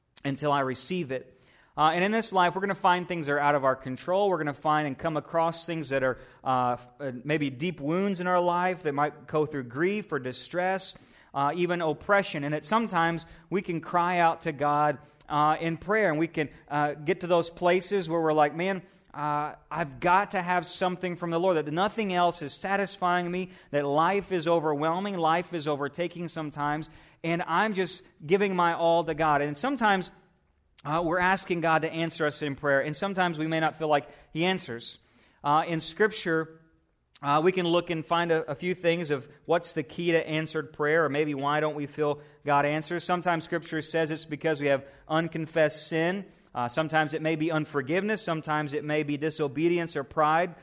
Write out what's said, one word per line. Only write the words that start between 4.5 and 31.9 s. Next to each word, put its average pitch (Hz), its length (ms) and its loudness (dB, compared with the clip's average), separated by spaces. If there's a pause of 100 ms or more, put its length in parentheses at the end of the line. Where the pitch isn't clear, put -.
find 151 320 2
and 135 100 -4
come 160 220 -4
across 165 480 -2
things 160 240 -6
that 135 140 0
are, 127 160 0 (240)
uh, 127 300 2
f-, - 140 -10 (120)
uh, 139 120 -6 (120)
maybe 147 260 0
deep 143 300 -6
wounds 180 400 -2
in 180 80 -2
our 180 120 4
life 175 440 2
that 147 100 0
might 147 320 -2
go 151 220 0
through 143 160 -6
grief 170 480 -2
or 147 80 -2
distress, 180 760 -4 (400)
uh, 143 220 0
even 175 260 0
oppression. 165 600 0
And 147 100 -2
at 151 120 -4
sometimes 175 600 2 (240)
we 185 140 0
can 165 180 -4
cry 175 380 0
out 165 220 4
to 165 100 -6
God, 147 480 2 (300)
uh, 151 300 4
in 165 180 -4
prayer, 202 320 2
and 151 100 0
we 165 80 0
can, 160 220 -4 (200)
uh, 147 240 0
get 156 280 -4
to 180 60 -6
those 170 220 4
places 175 600 0
where 170 120 0
we're 160 120 2
like, 147 200 4
"Man, 180 300 -4 (300)
uh, 147 400 -4 (160)
I've 147 300 -6
got 185 320 4
to 190 100 -2
have 175 240 0
something 180 520 -2
from 170 140 -4
the 165 80 2
Lord, 180 180 4
that 147 140 -2
nothing 196 420 0
else 175 280 2
is 143 120 -8
satisfying 180 760 -2
me, 180 220 -4 (200)
that 143 140 0
life 170 460 2
is 170 160 0
overwhelming, 170 680 0
life 170 360 2
is 156 140 -4
overtaking 156 640 -4
sometimes, 151 600 -4 (320)
and 170 240 -2
I'm 202 280 2
just 185 300 -4 (220)
giving 190 300 2
my 175 180 4
all 165 300 4
to 160 100 -2
God." 151 280 2
And 147 160 -2
sometimes, 220 540 0 (720)
uh, 156 180 -2
we're 170 160 0
asking 185 400 2
God 160 220 4
to 160 100 -4